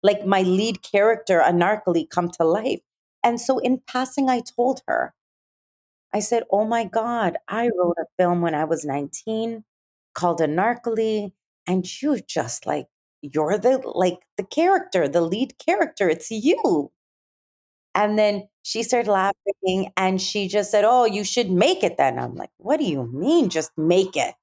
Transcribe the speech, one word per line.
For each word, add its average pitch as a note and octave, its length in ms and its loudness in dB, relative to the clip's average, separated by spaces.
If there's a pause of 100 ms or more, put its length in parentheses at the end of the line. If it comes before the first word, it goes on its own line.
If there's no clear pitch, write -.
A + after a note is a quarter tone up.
Like, G3+ 240 2
my F#3+ 160 2
lead F#3+ 420 2
character, G#3 580 2
Anarkali, F3 680 2
come F3 220 -2
to - 140 -2
life." G#3+ 360 0 (420)
And A#3+ 160 2
so C4 200 0
in B3+ 280 0
passing, C4 420 -2
I B3 120 0
told A#3+ 460 -2
her, - 260 -2 (1000)
I G#3 60 -2
said, A3+ 320 0
"Oh G#3 140 2
my A3+ 200 -2
God, A3+ 520 -2 (100)
I A#3 300 -2
wrote F3 200 0
a D#3+ 80 -6 (120)
film F3 240 2
when E3 140 0
I D3+ 80 0
was D3+ 220 -4
nineteen A3 800 -6 (480)
called E3+ 260 0
Anarkali, G#3+ 920 0 (360)
and F3+ 340 -2
you're C4+ 180 0
just, - 460 -6
like, D3 220 -4 (340)
you're D3 360 -2
the, B3 240 2 (140)
like, F3+ 240 0 (180)
the G3 60 -6
character, E4 640 0
the E3 140 2
lead G3 360 -4
character. D#4+ 520 0
It's E3 200 -2
you." A3+ 600 0 (1040)
And G#3 240 2
then G#3 300 0 (140)
she A3+ 200 -6
started A#3 260 0
laughing, F#3+ 880 0
and F#3+ 260 0
she G3 260 -4
just G3+ 240 -2
said, G#3 140 4
"Oh, B3 200 4
you G#3 180 -2
should A3 260 -2
make C4 340 2
it F3+ 140 -2
then." B2+ 220 0
I'm A#2+ 160 -8
like, - 220 -14
"What D4 220 -2
do C#4+ 60 -2
you C3+ 260 -4
mean, A3+ 380 2
just D#3+ 280 -4
make F3 400 2
it? - 260 -2